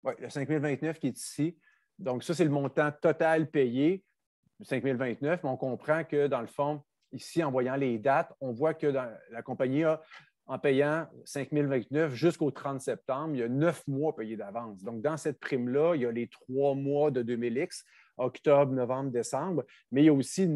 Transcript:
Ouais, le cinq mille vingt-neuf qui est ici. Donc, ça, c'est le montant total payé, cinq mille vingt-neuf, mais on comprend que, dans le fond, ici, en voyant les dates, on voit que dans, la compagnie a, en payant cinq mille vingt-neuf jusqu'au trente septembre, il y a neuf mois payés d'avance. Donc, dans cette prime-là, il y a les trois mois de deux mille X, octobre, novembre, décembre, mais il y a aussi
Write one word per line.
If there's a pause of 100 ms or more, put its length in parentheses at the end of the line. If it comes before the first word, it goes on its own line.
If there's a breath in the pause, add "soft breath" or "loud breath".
Ouais,
le
cinq
mille
vingt-neuf
qui
est
ici. (400 soft breath)
Donc,
ça,
c'est
le
montant
total
payé, (580)
cinq
mille
vingt-neuf,
mais
on
comprend
que,
dans
le
fond, (280)
ici,
en
voyant
les
dates,
on
voit
que
dans, (200)
la
compagnie
a, (440 loud breath)
en
payant (180)
cinq
mille
vingt-neuf
jusqu'au
trente
septembre,
il
y
a
neuf
mois
payés
d'avance.
Donc,
dans
cette
prime-là,
il
y
a
les
trois
mois
de
deux
mille
X, (340 soft breath)
octobre,
novembre,
décembre, (280 soft breath)
mais
il
y
a
aussi